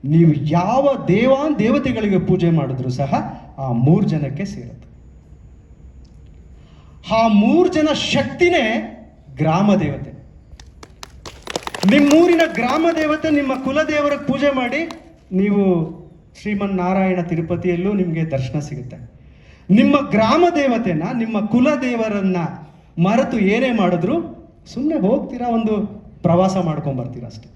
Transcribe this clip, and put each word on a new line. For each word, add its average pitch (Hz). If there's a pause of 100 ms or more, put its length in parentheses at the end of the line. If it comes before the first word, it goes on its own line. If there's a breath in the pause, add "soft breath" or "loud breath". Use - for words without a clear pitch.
ನೀವು 160 (120)
ಯಾವ 226
ದೇವಾನ್ 269
ದೇವತೆಗಳಿಗೆ 220
ಪೂಜೆ 170
ಮಾಡಿದ್ರು 131
ಸಹ 139 (440 loud breath)
ಆ 135
ಮೂರು 151
ಜನಕ್ಕೆ 147
ಸೇರುತ್ತೆ. - (2250 soft breath)
ಆ 226
ಮೂರು 262
ಜನ 311
ಶಕ್ತಿನೇ 269 (460)
ಗ್ರಾಮ 180
ದೇವತೆ. 143 (1800)
ನಿಮ್ಮೂರಿನ 320 (120)
ಗ್ರಾಮ 254 (100)
ದೇವತೆ, 311
ನಿಮ್ಮ 277
ಕುಲದೇವರ 294
ಪೂಜೆ 285
ಮಾಡಿ, 269 (420)
ನೀವು 190 (460)
ಶ್ರೀಮನ್ 202
ನಾರಾಯಣ 185
ತಿರುಪತಿಯಲ್ಲೂ 175
ನಿಮಗೆ 165
ದರ್ಶನ 135
ಸಿಗುತ್ತೆ. - (540 soft breath)
ನಿಮ್ಮ 277
ಗ್ರಾಮ 240 (100)
ದೇವತೆನ, 226 (100)
ನಿಮ್ಮ 226
ಕುಲದೇವರನ್ನ 226 (680 loud breath)
ಮರೆತು 233
ಏನೇ 226
ಮಾಡಿದ್ರು 185 (500)
ಸುಮ್ನೆ 294
ಹೋಗ್ತೀರಾ, 240
ಒಂದು 214 (340)
ಪ್ರವಾಸ 185
ಮಾಡ್ಕೊಂಡ್ 151
ಬರ್ತೀರಾ 117
ಅಷ್ಟೇ. -